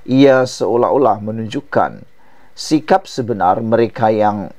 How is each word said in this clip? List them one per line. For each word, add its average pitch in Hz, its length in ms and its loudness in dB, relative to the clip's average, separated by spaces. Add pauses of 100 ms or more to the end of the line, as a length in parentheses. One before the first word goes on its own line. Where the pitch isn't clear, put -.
ia 131 400 4
seolah-olah 110 800 0
menunjukkan 107 800 -6 (480)
sikap - 560 -2
sebenar 101 560 -2
mereka 113 480 0
yang 104 460 -2